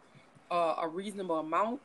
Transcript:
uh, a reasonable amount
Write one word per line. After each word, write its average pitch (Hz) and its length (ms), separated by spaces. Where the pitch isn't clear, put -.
uh, 170 320
a 165 60
reasonable 185 500
amount 175 460